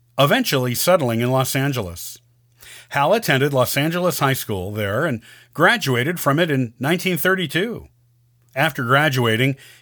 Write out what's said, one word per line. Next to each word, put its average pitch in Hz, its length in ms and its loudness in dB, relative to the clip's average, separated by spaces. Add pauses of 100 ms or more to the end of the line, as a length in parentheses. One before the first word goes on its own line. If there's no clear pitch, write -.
(180)
eventually 143 580 2
settling 131 440 2
in 123 100 0
Los 131 280 0
Angeles. 123 600 -4 (720)
Hal 143 220 2
attended 147 380 2
Los 127 240 2
Angeles 165 440 -2
High 135 120 2
School 101 400 -6
there 107 340 -2
and 127 160 -4 (320)
graduated 165 680 0
from 143 180 2
it 175 100 0
in 131 300 -2
nineteen 175 380 -2
thirty-two. 180 720 -4 (640)
After 143 300 -2
graduating, 131 720 2 (260)